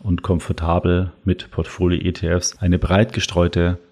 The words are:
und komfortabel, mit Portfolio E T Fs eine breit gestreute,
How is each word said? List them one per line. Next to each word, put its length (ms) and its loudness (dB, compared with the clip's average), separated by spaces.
und 200 -2
komfortabel, 920 0
mit 280 -2
Portfolio 480 -2
E 120 0
T 160 -6
Fs 300 -2
eine 220 2
breit 320 2
gestreute, 680 0